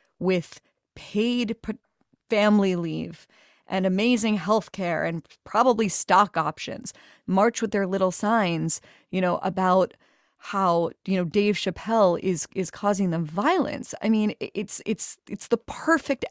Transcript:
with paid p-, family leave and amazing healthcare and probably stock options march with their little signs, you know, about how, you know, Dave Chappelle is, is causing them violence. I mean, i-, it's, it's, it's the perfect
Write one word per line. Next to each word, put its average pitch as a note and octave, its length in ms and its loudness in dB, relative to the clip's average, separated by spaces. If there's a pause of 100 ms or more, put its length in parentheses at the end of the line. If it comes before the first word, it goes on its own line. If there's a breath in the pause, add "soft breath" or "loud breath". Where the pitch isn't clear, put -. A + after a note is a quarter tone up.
(180 soft breath)
with F3+ 420 -2 (340)
paid A#3 680 -2
p-, A3 100 -8 (560)
family G#3 480 4
leave D#3+ 500 -6 (400 soft breath)
and F#3+ 200 -2
amazing G#3+ 520 2
healthcare F3 720 -2
and E3 180 -8 (180)
probably A3+ 440 2
stock F#3+ 480 2
options - 560 -6 (340 soft breath)
march G#3 360 2
with G#3 80 -2
their G3 160 0
little F#3+ 240 0
signs, F3 720 0 (300 soft breath)
you F#3 120 -2
know, F3 160 0
about F#3 560 2 (440)
how, F3 520 0 (160)
you F#3+ 100 2
know, F3+ 80 0
Dave G#3 320 2
Chappelle G3 640 2
is, F3 340 -2
is F#3 160 -4
causing G3 400 0
them E3 140 -2
violence. A#3 800 -2
I A3 80 0
mean, G#3+ 320 2
i-, - 100 -8
it's, - 320 -8
it's, - 320 -6 (140)
it's - 180 -10
the A#3 80 2
perfect - 760 -2